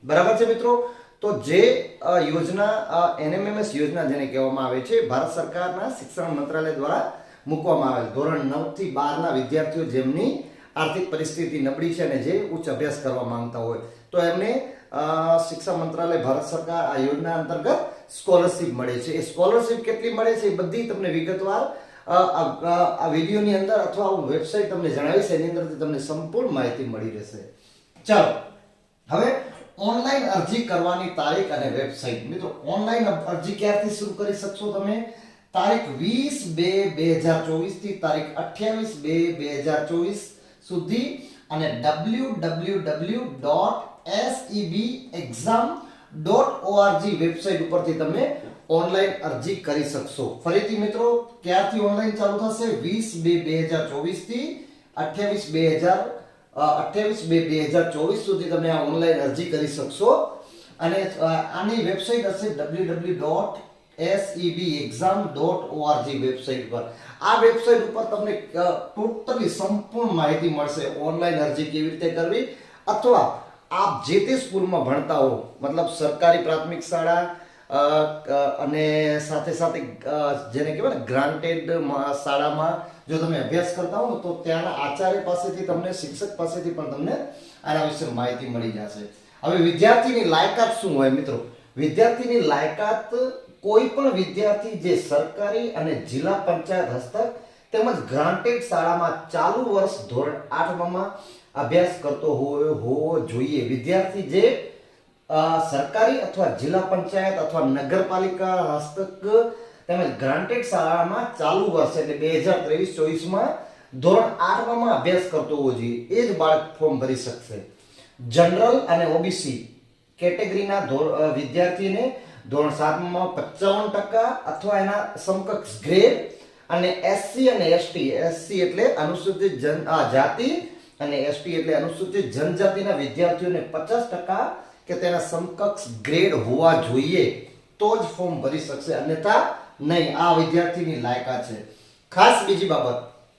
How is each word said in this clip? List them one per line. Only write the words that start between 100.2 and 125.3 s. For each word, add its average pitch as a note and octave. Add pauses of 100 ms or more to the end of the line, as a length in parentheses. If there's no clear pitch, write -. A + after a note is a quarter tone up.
આઠમામાં F3 (560)
અભ્યાસ F3 (140)
કરતો D3
હોય, C#3+
હોવો D3+
જોઈએ. B2+
વિદ્યાર્થી F#3
જે, F#3 (560)
અ, D#3+ (120)
સરકારી A3
અથવા F3
જિલ્લા F3
પંચાયત F#3+
અથવા D#3
નગરપાલિકા F#3
હસ્તક F3+ (600)
તેમજ F3
ગ્રાન્ટેડ F#3
શાળામાં E3+
ચાલુ F3
વર્ષ D#3+
એટલે D3
બે D#3+
હજાર F3
ત્રેવીસ E3
ચોવીસમાં E3 (520)
ધોરણ G3 (160)
આઠમામાં A#3
અભ્યાસ F3+ (100)
કરતો D3+
હોવો C3+
જોઈએ, A#2
એ A3
જ E3+
બાળક D#3
ફોર્મ C#3+
ભરી C3
શકશે. A2+ (680)
જનરલ F#3
અને E3+
ઓ D#3+
બી F3+
સી - (380)
કેટેગરીના G3
ધોર-, D3+
અ, D3+
વિદ્યાર્થીને F3+ (280)
ધોરણ D3
સાતમામાં F3
પંચાવન G3
ટકા G#3
અથવા G3+
એના G3+ (100)
સમકક્ષ F#3+